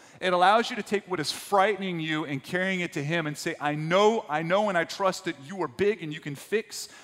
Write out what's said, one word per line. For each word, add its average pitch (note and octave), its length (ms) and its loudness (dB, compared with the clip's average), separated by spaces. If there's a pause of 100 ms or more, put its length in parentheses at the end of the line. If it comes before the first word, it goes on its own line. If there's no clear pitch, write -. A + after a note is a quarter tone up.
(200)
It F3+ 140 0
allows G3 360 6
you B3 60 -8
to G3+ 80 -6
take - 240 -2
what F3+ 140 -2
is C#3+ 100 -4
frightening F#3+ 680 2
you D#3 240 -2
and C3+ 180 -6
carrying F#3 380 -2
it E3+ 120 -4
to C#3+ 100 -4
him D#3 240 -2
and D3+ 100 -8
say, - 240 -6
"I D3 140 0
know, G3 520 4
I D3+ 140 -2
know F#3+ 260 2
and F#3 100 0
I E3 60 2
trust F#3+ 400 -2
that D#3+ 220 -6
you F#3 180 -8
are D3 60 -4
big G3 340 0
and D3+ 100 -8
you D#3+ 60 -10
can D3 160 -8
fix. - 540 -6 (140)